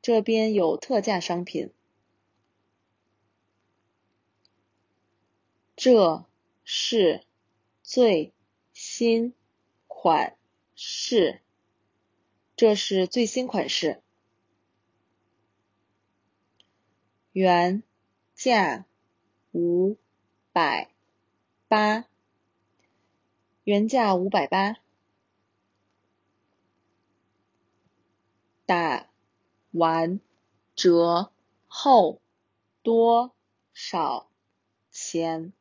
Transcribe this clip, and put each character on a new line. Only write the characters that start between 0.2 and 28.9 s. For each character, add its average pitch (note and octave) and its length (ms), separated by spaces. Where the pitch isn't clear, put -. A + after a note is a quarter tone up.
边 A3 320
有 F3 240
特 A3+ 240
价 G3+ 180
商 F3 240
品。 - 300
这 G3+ 500
是 - 640
最 G3 500
新 A#3 640
款 - 500
式。 - 680
这 G#3+ 200
是 F#3+ 320
最 B3 180
新 B3+ 200
款 G#3 220
式。 - 340
原 F#3 500
价 F#3+ 520
五 F3 460
百 D3 360
八。 G#3+ 380
原 G3+ 240
价 A3+ 280
五 F#3 140
百 F3 180
八。 G3 300
打 E3+ 440